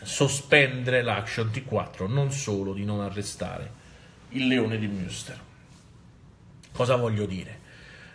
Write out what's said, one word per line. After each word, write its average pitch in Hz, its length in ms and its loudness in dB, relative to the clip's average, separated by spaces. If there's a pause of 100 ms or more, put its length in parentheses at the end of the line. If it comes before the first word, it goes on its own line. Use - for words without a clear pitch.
sospendere 127 1000 4
l'Action 110 480 -2
T 110 120 -4
quattro, - 460 -2
non 139 240 2
solo 98 400 -2
di 101 140 -4
non 104 160 -2
arrestare 95 680 -6 (600)
il 131 160 0
leone 113 320 4
di 107 80 0
Münster. 101 520 -6 (1300)
Cosa 123 240 2
voglio 110 300 0
dire? 92 340 -8 (540)